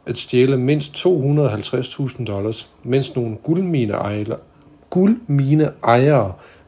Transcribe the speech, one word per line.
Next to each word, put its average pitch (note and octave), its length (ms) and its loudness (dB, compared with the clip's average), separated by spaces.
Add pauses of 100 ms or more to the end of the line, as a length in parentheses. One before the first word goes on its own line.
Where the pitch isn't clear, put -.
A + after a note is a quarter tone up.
at A#2+ 120 -8
stjæle C3 400 2
mindst C#3+ 360 -2
to F3+ 260 0
hundrede C#3+ 280 2
og A2 40 -2
halvtreds A2+ 380 -4
tusind B2+ 380 -6
dollars, G#2 420 -6 (140)
mens C3 320 -2
nogle A2+ 280 -4
guldmineejere, A#2 920 -2 (520)
guldmineejere C#3+ 1400 2 (340)